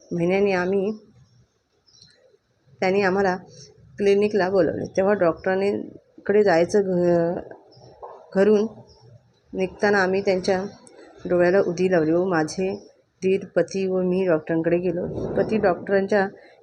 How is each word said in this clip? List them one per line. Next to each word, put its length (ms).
महिन्याने 400
आम्ही, 400
त्यांनी 220
आम्हाला 360
क्लिनिकला 520
बोलवले. 360
तेव्हा 160
डॉक्टरांकडे 1300
जायचं 380
घ-, 580
घरून 320
निघताना 440
आम्ही 240
त्यांच्या 440
डोळ्याला 320
उदी 300
लावली 200
व 140
माझे 500
दीर, 220
पती 420
व 140
मी 260
डॉक्टरांकडे 500
गेलो. 560
पती 240
डॉक्टरांच्या 680